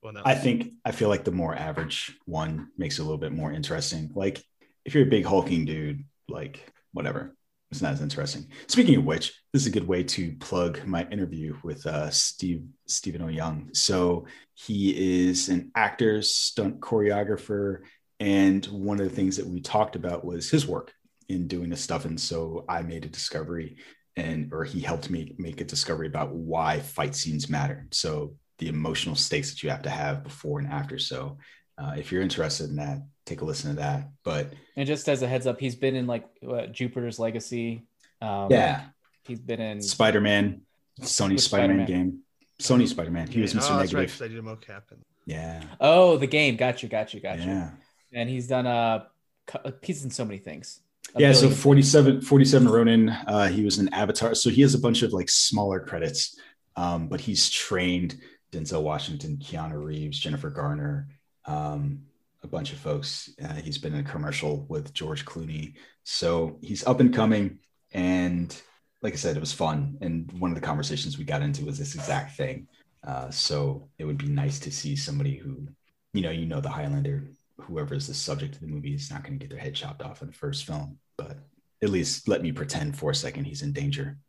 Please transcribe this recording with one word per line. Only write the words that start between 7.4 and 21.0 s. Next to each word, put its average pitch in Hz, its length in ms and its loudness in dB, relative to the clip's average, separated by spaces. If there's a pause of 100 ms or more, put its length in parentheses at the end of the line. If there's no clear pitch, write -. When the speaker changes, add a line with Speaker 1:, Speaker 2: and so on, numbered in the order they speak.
Speaker 2:
It's 73 100 -8
not 76 120 0
as 71 80 -4
interesting. 71 460 -6 (200)
Speaking 196 280 8
of 92 80 4
which, 82 300 -2 (180)
this 135 120 4
is 120 40 0
a 107 40 -2
good 92 160 0
way 90 160 2
to 87 360 -4
plug 87 460 -2
my 87 240 -2
interview 80 540 -6
with, 78 240 -8
uh, 76 240 -2
Steve, 85 520 -2 (240)
Stephen 82 360 -6
O'Young. 80 520 -6
So 90 520 2 (260)
he 92 760 0
is 90 220 0
an 90 260 -2
actor, 107 460 2
stunt - 580 -2
choreographer, 101 1000 0 (380)
and 98 480 4
one 101 320 -4
of 95 100 0
the - 60 -8
things 95 220 0
that 98 100 -4
we 87 140 -6
talked - 340 0
about 87 280 -4
was 85 260 -6
his 143 180 4
work 85 260 -6 (340)